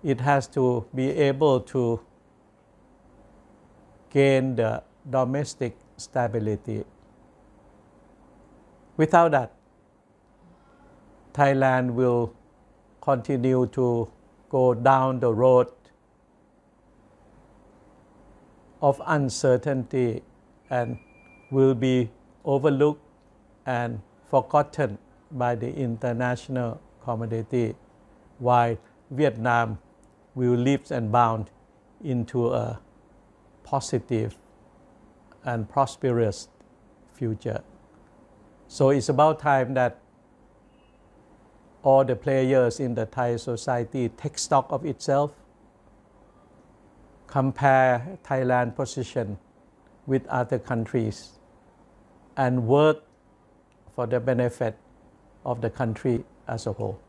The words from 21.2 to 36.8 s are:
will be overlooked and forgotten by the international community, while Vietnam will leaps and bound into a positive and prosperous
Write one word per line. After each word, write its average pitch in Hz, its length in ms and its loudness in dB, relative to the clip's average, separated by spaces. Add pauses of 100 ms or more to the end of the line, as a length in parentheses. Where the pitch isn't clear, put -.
will 135 240 4
be 127 360 0 (340)
overlooked 147 640 0 (600)
and 120 340 -4 (280)
forgotten 135 680 0 (320)
by 123 240 -2
the 117 180 -8
international 123 1080 -6 (220)
community, 113 720 -4 (640)
while 120 380 2 (340)
Vietnam 117 680 0 (560)
will 123 200 2
leaps 131 360 0
and 117 220 -4
bound 113 380 2 (520)
into 143 500 -2
a 113 280 -4 (840)
positive 110 720 -4 (1080)
and 113 240 -4
prosperous 120 800 -2 (640)